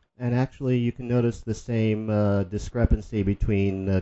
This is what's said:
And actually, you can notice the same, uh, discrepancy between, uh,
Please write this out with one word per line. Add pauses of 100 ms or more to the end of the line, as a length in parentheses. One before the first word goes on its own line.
(180)
And
actually,
you
can
notice
the
same,
uh,
discrepancy
between,
uh,